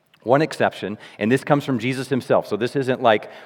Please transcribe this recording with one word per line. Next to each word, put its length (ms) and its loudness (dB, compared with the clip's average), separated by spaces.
One 200 4
exception, 560 -2
and 140 0
this 100 2
comes 220 2
from 160 -2
Jesus 280 -4
himself. 380 0
So 100 -4
this 200 -4
isn't 260 -2
like, 280 2